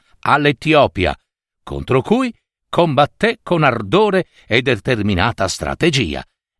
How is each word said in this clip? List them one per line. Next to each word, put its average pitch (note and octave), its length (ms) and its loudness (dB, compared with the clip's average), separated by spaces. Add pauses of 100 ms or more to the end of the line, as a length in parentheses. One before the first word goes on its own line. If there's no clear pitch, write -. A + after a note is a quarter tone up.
(200)
all'Etiopia, C#3 960 2 (460)
contro C#2+ 400 -2
cui B3 320 0 (340)
combatté E3 760 0
con F3 200 -2
ardore D3 640 0 (220)
e A#2 140 0
determinata G#2 840 -2
strategia, E2+ 800 -4 (360)